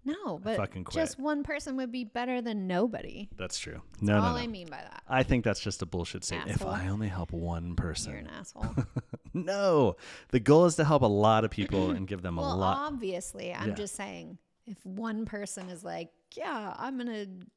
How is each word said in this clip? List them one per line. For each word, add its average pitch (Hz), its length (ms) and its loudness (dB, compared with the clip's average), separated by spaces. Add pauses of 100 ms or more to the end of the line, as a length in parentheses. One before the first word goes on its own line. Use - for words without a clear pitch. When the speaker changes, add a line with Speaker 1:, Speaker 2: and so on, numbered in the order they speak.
Speaker 1:
No, 302 300 -4
Speaker 2:
I 185 80 -12
Speaker 1:
but 214 140 0
Speaker 2:
fucking 185 260 -4
quit. - 100 -10
Speaker 1:
just 320 240 0
one 285 260 0
person 294 320 -4
would 262 160 -4
be 247 120 -4
better 247 380 -2
than 214 240 -2
nobody. 202 640 0 (100)
Speaker 2:
That's 92 200 -6
true. - 220 -8 (120)
Speaker 1:
That's - 100 -6
Speaker 2:
No, 104 180 6
no, 233 60 4
Speaker 1:
all 240 80 4
Speaker 2:
no. 240 60 0
Speaker 1:
I 240 80 -2
mean 185 200 -10
by - 100 -12
that. - 300 -16
Speaker 2:
I 131 140 4
think 123 220 4
that's 104 160 2
just - 200 -4
a 92 60 -4
bullshit 85 380 -4
statement. - 260 -4
If - 120 0
Speaker 1:
Asshole. 95 120 -4
Speaker 2:
I 95 140 -2
only 104 200 0
help 90 240 -4
one 85 440 -4
person. 82 360 -2
Speaker 1:
You're 104 80 -10
an - 80 -12
asshole. - 460 -8 (260)
Speaker 2:
<laughs> - 360 -14
No. 165 600 4 (320)
The 127 100 2
goal 147 280 10
is 165 100 4
to 160 80 4
help 143 180 6
a 120 40 6
lot 107 380 6
of 107 60 0
people 98 400 2
and 92 160 -2
give 95 160 -6
them 87 140 -2
Speaker 1:
Well, 82 160 0
Speaker 2:
a - 20 -2
lot. 95 240 2 (140)
Speaker 1:
obviously, 190 600 -6
I'm 214 180 -4
Speaker 2:
Yeah. 202 40 -2
Speaker 1:
just 208 220 -8
saying, 175 420 -10 (260)
if 208 220 -14
one 214 380 -4
person 202 460 -8
is 175 120 -12
like, 170 280 -8 (260)
"Yeah, 240 420 -6
I'm 262 180 -6
gonna 226 300 -6 (300)